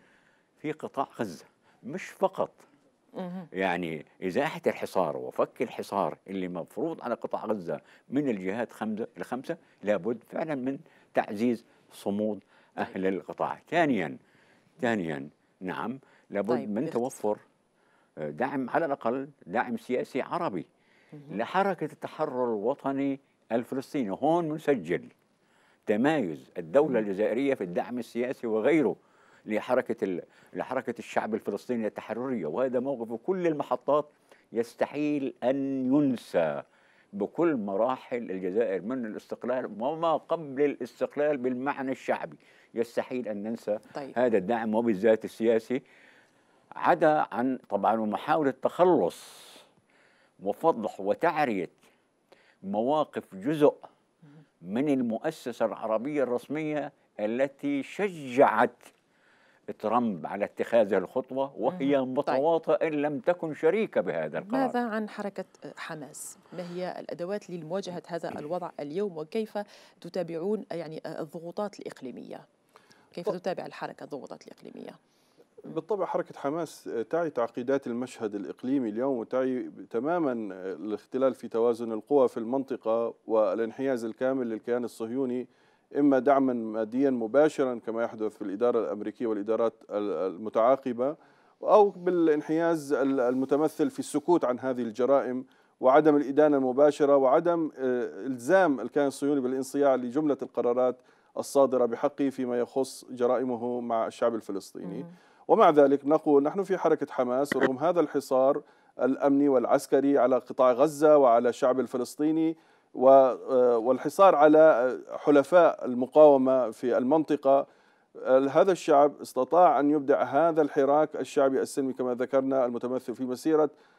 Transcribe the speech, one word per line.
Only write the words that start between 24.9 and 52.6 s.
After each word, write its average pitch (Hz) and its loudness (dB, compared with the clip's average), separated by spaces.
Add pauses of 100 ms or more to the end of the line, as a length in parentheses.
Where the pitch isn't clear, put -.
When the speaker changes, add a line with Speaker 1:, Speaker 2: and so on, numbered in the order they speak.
Speaker 1:
تمايز 113 0
الدولة 117 2
Speaker 2:
مهم. 104 -2
Speaker 1:
الجزائرية 110 0
في 113 -6
الدعم 117 -6
السياسي 120 -6
وغيره 113 2 (500)
لحركة 117 -2
ال-، 92 -4 (300)
لحركة 117 -6
الشعب 107 -6
الفلسطيني 110 -4
التحررية، 117 -8
وهذا 123 -2
موقف 120 -6
كل 180 -4
المحطات 147 -2 (440)
يستحيل 135 -4
أن 135 -2
ينسى 87 0 (500)
بكل 139 -2
مراحل 117 -4
الجزائر 95 -2
من 120 -8
الاستقلال 110 -8
وما 160 -2
قبل 143 -4
الاستقلال 143 -2
بالمعنى 131 -4
الشعبي، - -6 (380)
يستحيل 117 -6
أن 104 -8
ننسى 107 -6 (160)
Speaker 2:
طيب. 135 -10
Speaker 1:
هذا 120 4
الدعم 110 -2
وبالذات 110 2
السياسي، 113 0 (920)
عدا 151 2
عن 123 -2 (100)
طبعا 101 2
ومحاولة 131 0
تخلص - 0 (920)
وفضح 110 -2
وتعرية 107 0 (920)